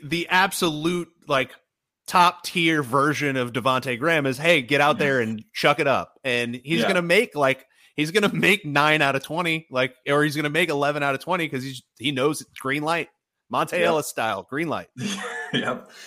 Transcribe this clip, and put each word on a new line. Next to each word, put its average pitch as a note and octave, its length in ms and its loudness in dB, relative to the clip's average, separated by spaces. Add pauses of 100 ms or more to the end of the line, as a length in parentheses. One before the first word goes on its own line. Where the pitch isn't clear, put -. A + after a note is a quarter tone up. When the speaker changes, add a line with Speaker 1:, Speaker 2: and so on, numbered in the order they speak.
Speaker 1:
the E3 240 -4
absolute, F3 800 0 (200)
like, C3+ 240 0 (540)
top F3+ 380 4
tier D#3+ 400 2
version C#3 540 0
of A#2+ 160 -2
Devontae B2+ 440 0
Graham D3+ 280 0
is, C3 120 0
"Hey, D#3+ 240 4
get C#3 200 2
out D3 160 4
Speaker 2:
Yeah. D3+ 80 0
Speaker 1:
there C3+ 160 2
and A2 220 -4 (100)
chuck D3 260 2
it D3 80 2
up." G#2 380 0
And A#2+ 280 -2
he's C#3 280 -2
Speaker 2:
Yeah. A3 80 0
Speaker 1:
gonna F#3 120 2
make, F#3 320 2
like, C3+ 320 0 (300)
he's D3+ 160 -2
gonna G3+ 220 2
make F#3 320 2
nine D3+ 360 2
out C#3 140 2
of C3+ 80 -2
twenty, D#3+ 480 -4
like, C3 240 -2 (100)
or D3 200 2
he's D3+ 100 -2
gonna D3 140 -2
make E3 180 0
eleven D3 340 0
out C#3 140 0
of C3 60 -8
twenty E3+ 260 -4
'cause C3+ 160 -6
he's, C3+ 180 -12 (160)
he C#3+ 140 -4
knows C#3 300 0
it's - 180 -20
green C#3 240 -4
light. D#3+ 240 -2 (460)
Monta D3 200 -2
Speaker 2:
Yep. F3 140 0
Speaker 1:
Ellis D#3+ 200 0
style, G#2+ 420 -4
green D#3+ 180 -4
light. G#2 260 -6
Speaker 2:
<laughs> B2+ 60 -14 (520)
Yep. A#2+ 380 -6 (160)